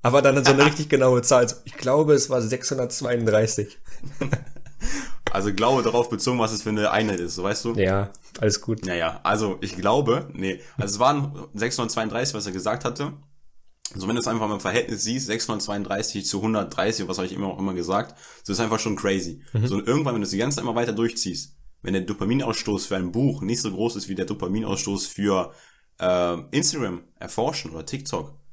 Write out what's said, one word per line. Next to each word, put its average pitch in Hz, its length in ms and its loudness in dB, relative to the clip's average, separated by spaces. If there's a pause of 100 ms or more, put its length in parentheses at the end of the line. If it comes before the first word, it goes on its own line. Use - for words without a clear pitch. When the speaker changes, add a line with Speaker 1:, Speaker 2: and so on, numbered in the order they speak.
Speaker 1:
Aber 131 220 6
dann 139 200 6
so 160 80 8
eine 139 140 8
Speaker 2:
<laughs> - 0 -
Speaker 1:
richtig 147 240 2
genaue 131 320 6
Zahl. 123 260 6
So, - 160 -6
"Ich - 120 -16
glaube, 147 400 4
es 139 160 2
war 127 100 2
sechshundertzweiunddreißig." 117 1400 0 (1500)
Speaker 2:
Also 101 220 2
Glaube 120 280 4
darauf 117 280 2
bezogen, 123 300 0
was 110 120 2
es 104 100 -4
für 110 80 -2
eine 107 220 2
Einheit 104 280 0
ist, 87 160 -6
so, 92 80 -4
weißt 104 220 -2
du? 117 80 -2
Speaker 1:
Ja, 98 380 2 (280)
alles 104 220 2
gut. 113 240 -4
Speaker 2:
Naja, 85 380 -2
also 104 380 0
ich 98 140 -6
glaube, 113 580 2
nee, 95 280 -4 (160)
also 101 180 -2
es 101 40 -6
waren 143 540 0
sechshundertzweiunddreißig, 113 840 -2
was 104 100 -4
er 98 60 -6
gesagt 104 340 -2
hatte. 143 280 -4 (800)
Also 92 140 -4
wenn 113 80 0
du 120 60 0
es - 60 -2
einfach 110 200 0
mal 104 80 -2
im 98 40 -6
Verhältnis 107 440 0
siehst, 131 240 -2
sechshundertzweiunddreißig 104 1000 -4
zu 98 160 0
hundertdreißig, 104 680 0
was - 100 -4
habe 92 80 -2
ich 90 80 -6
immer 98 140 -4
auch 90 120 -6
immer 95 140 -2
gesagt, 90 420 -2 (280)
so 101 100 -4
ist 92 60 -2
einfach 110 200 0
schon 104 160 -2
crazy. 95 460 -2 (120)
Speaker 1:
Mhm. 113 140 2
Speaker 2:
So, 98 80 -2
und 104 120 -4
irgendwann, 139 260 2
wenn 110 80 -2
du 101 40 -2
es 95 60 -6
die 95 60 -2
ganze 135 200 0
Zeit - 60 -6
immer 117 120 -2
weiter 117 180 -2
durchziehst, 107 640 -2 (240)
wenn 95 120 -4
der 92 100 0
Dopaminausstoß 104 840 -2
für 101 120 -2
ein 92 140 -2
Buch 139 300 0
nicht 117 200 0
so 107 100 -2
groß 107 240 -2
ist 101 140 -8
wie 95 60 -4
der 92 100 -4
Dopaminausstoß 98 840 -2
für, 98 460 0 (460)
äh, 90 380 2 (140)
Instagram 123 520 0 (160)
erforschen 120 520 -4
oder 80 140 -10
TikTok - 500 -8 (180)